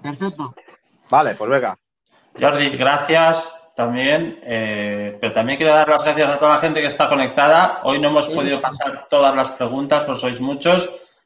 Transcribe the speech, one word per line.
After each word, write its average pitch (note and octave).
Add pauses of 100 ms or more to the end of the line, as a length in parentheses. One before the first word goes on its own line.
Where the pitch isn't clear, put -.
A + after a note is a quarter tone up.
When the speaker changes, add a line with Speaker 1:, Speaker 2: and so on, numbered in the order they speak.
Speaker 1:
Perfecto. C#3+ (560)
Speaker 2:
Vale, C3+
pues G#2+
venga. B2 (640)
Speaker 3:
Jordi, C#3+
gracias D#3+
también, C3
eh, G#2
pero A2
también B2+
quiero D#3
dar D3+
las D3
gracias D3
a -
toda D3+
la -
gente D#3
que D3
está C#3+
conectada. D3
Hoy C#3
no D3
hemos D3
Speaker 1:
Sí, D#3
Speaker 3:
podido C#3
Speaker 1:
sí. C3+
Speaker 3:
pasar C#3
todas C#3
las C3
preguntas, C#3
pues C3
sois B2
muchos. E3+ (360)